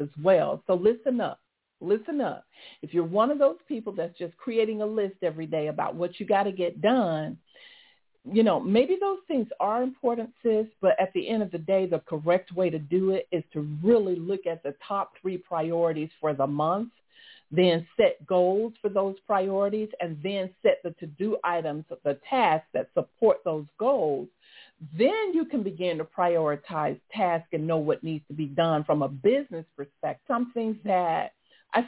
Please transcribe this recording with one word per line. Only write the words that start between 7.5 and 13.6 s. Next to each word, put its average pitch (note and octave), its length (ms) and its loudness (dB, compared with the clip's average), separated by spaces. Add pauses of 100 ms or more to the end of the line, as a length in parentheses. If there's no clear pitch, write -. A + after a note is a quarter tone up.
you A3 100 4
know, F#3+ 160 4
maybe B3 400 2
those G4 200 -2 (100)
things B3+ 200 0 (120)
are A3 220 0
important, A#3+ 480 -4 (120)
sis, A3 240 2 (140)
but F#3 180 4
at F#3 140 0
the - 160 -4
end A3 140 0
of F3+ 80 -6
the E3+ 80 -6
day, F#3+ 260 0
the E3+ 220 0
correct F3 460 0
way F3+ 180 0
to D#3+ 80 -2
do F3+ 320 0
it F#3+ 220 -2
is E3 100 0 (100)
to D3+ 160 -6 (140)